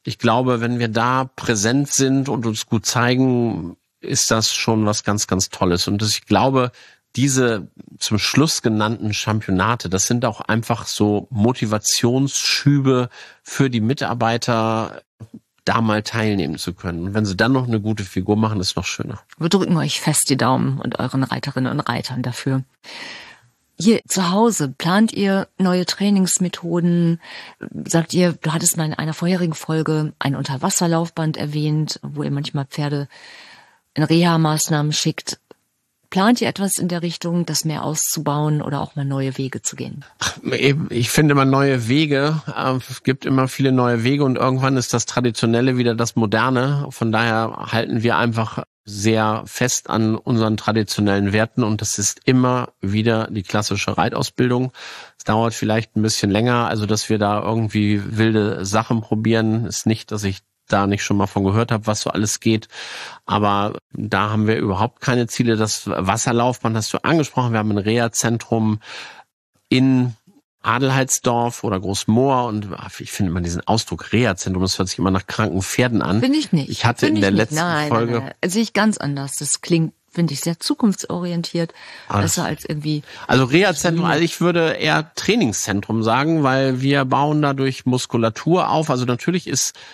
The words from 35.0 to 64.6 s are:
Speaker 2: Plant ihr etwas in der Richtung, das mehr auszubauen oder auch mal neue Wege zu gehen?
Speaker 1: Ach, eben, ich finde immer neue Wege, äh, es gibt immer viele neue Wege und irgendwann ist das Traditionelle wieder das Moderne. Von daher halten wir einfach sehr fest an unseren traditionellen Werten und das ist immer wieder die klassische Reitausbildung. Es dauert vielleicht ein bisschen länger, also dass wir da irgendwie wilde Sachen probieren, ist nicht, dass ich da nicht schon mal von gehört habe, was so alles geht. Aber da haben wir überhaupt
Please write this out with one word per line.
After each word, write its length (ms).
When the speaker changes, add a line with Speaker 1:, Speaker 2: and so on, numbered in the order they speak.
Speaker 2:
Plant 280
ihr 80
etwas 300
in 100
der 140
Richtung, 440
das 200
mehr 180
auszubauen 800
oder 180
auch 160
mal 80
neue 340
Wege 260
zu 120
gehen? 300
Speaker 1:
Ach, 240
eben, 460
ich 200
finde 240
immer 100
neue 460
Wege, 520
äh, 200
es 140
gibt 220
immer 240
viele 240
neue 320
Wege 180
und 140
irgendwann 400
ist 160
das 140
Traditionelle 680
wieder 160
das 220
Moderne. 760
Von 200
daher 600
halten 300
wir 160
einfach 460
sehr 600
fest 440
an 260
unseren 400
traditionellen 800
Werten 300
und 180
das 160
ist 260
immer 460
wieder 500
die 140
klassische 540
Reitausbildung. 760
Es 80
dauert 280
vielleicht 440
ein 40
bisschen 300
länger, 360
also 180
dass 240
wir 80
da 240
irgendwie 600
wilde 460
Sachen 380
probieren, 640
ist 200
nicht, 260
dass 120
ich 200
da 200
nicht 160
schon 140
mal 100
von 160
gehört 280
habe, 140
was 160
so 80
alles 300
geht. 300
Aber 500
da 380
haben 160
wir 100
überhaupt 420